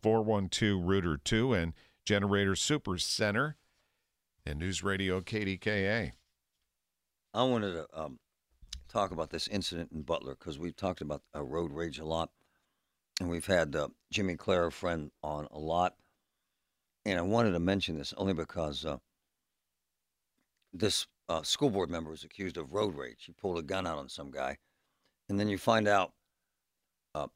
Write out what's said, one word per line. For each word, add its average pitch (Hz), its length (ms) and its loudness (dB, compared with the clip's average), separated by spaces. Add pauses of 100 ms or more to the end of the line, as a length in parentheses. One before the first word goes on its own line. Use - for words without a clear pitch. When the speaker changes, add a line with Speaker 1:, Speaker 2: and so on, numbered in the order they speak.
Speaker 1:
four 110 200 6
one 104 260 2
two 101 320 2
Rooter 87 380 2
two 117 360 2
and 85 200 0 (320)
Generator 101 500 4
Super 101 420 0
Center 117 600 0 (880)
and 73 140 -4
News 90 240 -4
Radio 95 360 2
K 107 240 -4
D 95 140 0
K 104 300 0
A. 113 260 -2 (1200)
Speaker 2:
I 120 60 4
wanted 110 300 2
to, 80 200 -6
um, 76 260 -8 (680)
talk 98 240 0
about 80 200 -4
this 80 180 -4
incident 90 420 -4
in 78 120 -6
Butler 67 320 -2
'cause 76 220 -10
we've 82 200 -6
talked 90 240 -4
about, 73 220 -6 (120)
uh, 73 80 -6
road 76 300 -4
rage 78 260 -4
a 80 60 -10
lot. 82 260 -2 (880)
And 90 100 -4
we've 85 180 -4
had, 82 280 4
uh, 73 140 0 (220)
Jimmy 95 260 0
Clare, 90 300 4
a 78 40 -2
friend, 82 400 -4 (100)
on 76 300 -6
a 76 80 -12
lot. 85 380 2 (1080)
And 90 140 2
I - 20 0
wanted 107 300 4
to 85 80 2
mention 90 380 0
this 69 160 -8
only 95 200 0
because, 76 520 -4
uh, 73 120 -4 (1800)
this, 98 300 2 (220)
uh, 80 140 0
school - 260 2
board 92 200 0
member 82 220 -4
was 78 120 -14
accused 90 340 -8
of 73 160 -8
road 101 220 0
rage. 62 300 -12
He 82 60 -20
pulled 90 260 -4
a 82 60 -4
gun 92 240 -4
out 80 100 -4
on 67 120 -10
some 71 220 -12
guy. 67 260 -4 (720)
And 101 100 0
then 107 100 2
you 98 80 0
find 110 300 4
out, 98 260 4 (1000)
uh, 71 200 -4